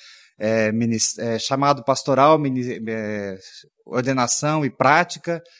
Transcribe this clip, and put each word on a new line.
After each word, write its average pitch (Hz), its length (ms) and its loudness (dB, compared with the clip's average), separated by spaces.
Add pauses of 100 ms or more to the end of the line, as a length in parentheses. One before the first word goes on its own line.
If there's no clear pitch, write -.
(380)
é, 110 340 0
minis-, 113 460 0
é, 117 220 -4
chamado 139 440 0
pastoral, 139 540 4
mini-, 127 500 -4
é, 104 500 -6 (500)
ordenação 131 760 0
e 135 60 -2
prática, 165 720 0 (180)